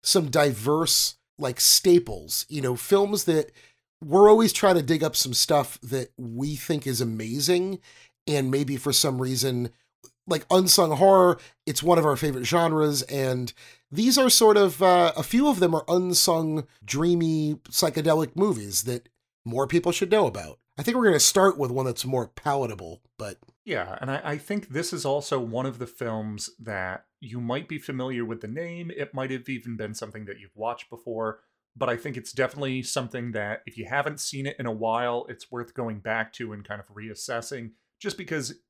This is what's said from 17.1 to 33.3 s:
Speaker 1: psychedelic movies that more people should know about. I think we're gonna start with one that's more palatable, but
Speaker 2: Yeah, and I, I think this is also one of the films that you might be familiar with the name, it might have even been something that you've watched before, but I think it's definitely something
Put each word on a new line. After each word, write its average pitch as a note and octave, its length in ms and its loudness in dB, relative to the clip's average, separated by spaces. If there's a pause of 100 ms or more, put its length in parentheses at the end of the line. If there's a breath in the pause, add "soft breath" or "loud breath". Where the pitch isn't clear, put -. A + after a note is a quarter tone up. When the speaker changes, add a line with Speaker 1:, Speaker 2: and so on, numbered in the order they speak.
Speaker 1:
psychedelic D#3+ 680 0
movies A#2 480 -2
that B2 260 -6 (360)
more B2 220 -2
people E3+ 240 0
should F3+ 200 -2
know G#3+ 160 4
about. F#2 320 -10 (180)
I C#3+ 60 -8
think A#3+ 140 0
we're A#3+ 80 2
gonna E3 140 6
start F#3+ 380 4
with C3 140 -2
one C3 140 -2
that's A#2+ 200 -4
more B2+ 220 -2
palatable, A2 760 -6 (160)
but G#2 200 -10 (260)
Speaker 2:
Yeah, C#3+ 380 -6
and C3 100 -6
I, C#3 120 -6
I D3+ 140 -6
think G3+ 320 -8
this E3 220 -6
is E3 140 -8
also C#3+ 340 -2
one A#2+ 260 -6
of B2 140 -8
the B2 80 -8
films A2 640 -8 (100)
that F#2+ 460 -8 (160)
you A#2+ 180 -12
might A#2+ 280 -6
be D#3 120 -10
familiar B2+ 460 -8
with A2+ 160 -10
the A2 60 -12
name, E3+ 440 -10
it C#3+ 220 -10
might C3 180 -6
have B2+ 160 -10
even A#2+ 300 -8
been G#2+ 160 -8
something A2 320 -12
that G2 140 -14
you've G2 160 -20
watched A2+ 340 -8
before, A2 500 -8 (360 soft breath)
but B2 140 -2
I A#2+ 80 -2
think C3 200 -10
it's A#2 160 -14
definitely C3 500 -4
something A#2+ 480 -6